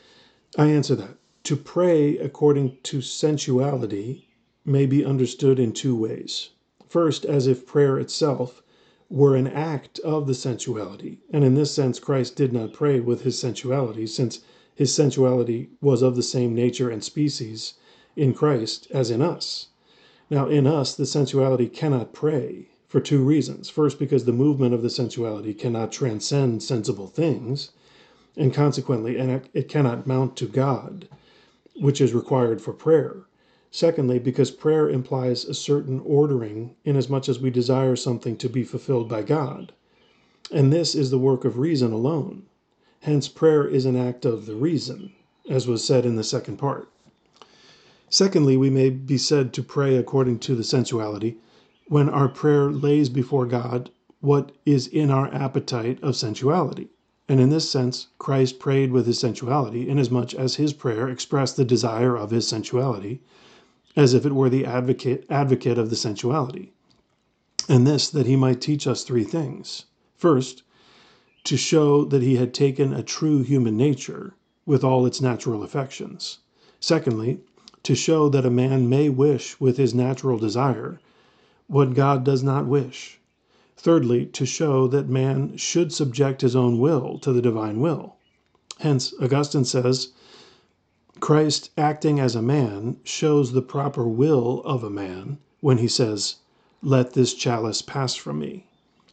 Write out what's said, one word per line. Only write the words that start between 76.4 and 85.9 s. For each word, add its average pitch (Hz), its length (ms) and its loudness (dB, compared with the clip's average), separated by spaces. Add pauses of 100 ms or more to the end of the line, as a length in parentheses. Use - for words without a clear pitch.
Secondly, 131 580 0 (440)
to 135 120 0
show 156 320 2
that 135 180 2
a 123 40 2
man 127 400 2
may 143 180 4
wish 135 500 0
with 131 200 2
his 123 160 2
natural 127 440 0
desire 120 640 -2 (680)
what 139 260 2
God 139 320 2
does 135 180 2
not 139 220 0
wish. 127 540 -4 (580)
Thirdly, 143 500 2
to - 180 -6
show 131 440 2
that 139 200 0
man 135 480 0
should 165 340 0